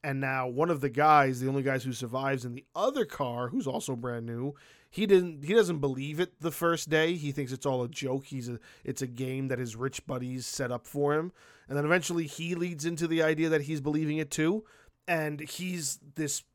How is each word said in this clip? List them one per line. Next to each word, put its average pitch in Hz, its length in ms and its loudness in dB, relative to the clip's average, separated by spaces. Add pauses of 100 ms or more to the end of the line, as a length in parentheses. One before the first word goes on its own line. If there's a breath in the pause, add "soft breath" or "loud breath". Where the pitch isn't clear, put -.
And 135 180 -4
now 131 280 0
one 143 220 2
of 151 100 2
the 139 80 0
guys, 135 520 6
the 131 80 0
only 139 140 0
guys 131 220 0
who 131 80 -4
survives 127 520 -2
in 120 100 -8
the 139 100 -14 (100)
other 254 300 2
car, 123 440 -4
who's 196 180 -2
also 131 300 -4
brand 120 300 -6
new, 120 280 -6 (340 loud breath)
he 202 180 0
didn't, 180 380 4
he 170 100 0
doesn't 175 240 6
believe 139 400 -2
it 180 220 -4
the 160 100 -2
first 170 380 0
day. 160 260 4
He 151 180 -4
thinks 135 200 -4
it's 131 140 -6
all 127 180 0
a 120 40 -4
joke. 135 360 -4
He's 127 240 -8
a, 120 100 -8 (240 loud breath)
it's 135 200 -6
a 135 40 -2
game 131 420 -4
that 127 100 -2
his 117 180 -6
rich 131 300 -6
buddies 127 400 -6
set 123 260 -4
up 120 140 -8
for 143 280 2
him. 165 180 0 (360 loud breath)
And 135 80 -4
then 143 80 0
eventually 165 420 2
he 165 280 -6
leads 170 300 -4
into 170 220 -2
the 160 160 2
idea 160 280 2
that 156 120 4
he's 147 180 -4
believing 151 360 0
it 156 140 -4
too. 180 340 0 (420 soft breath)
And 151 340 -2
he's 170 600 -6 (140)
this 147 300 -4 (100)